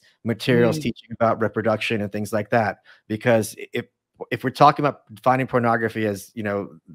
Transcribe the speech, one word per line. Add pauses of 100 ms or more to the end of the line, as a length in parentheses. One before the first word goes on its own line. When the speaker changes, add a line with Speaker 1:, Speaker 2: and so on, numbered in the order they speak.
(240)
Speaker 1:
materials
Speaker 2:
Mm.
Speaker 1:
teaching
about
reproduction
and
things
like
that. (300)
Because
i-,
if, (460)
if
we're
talking
about
defining
pornography
as,
you
know, (260)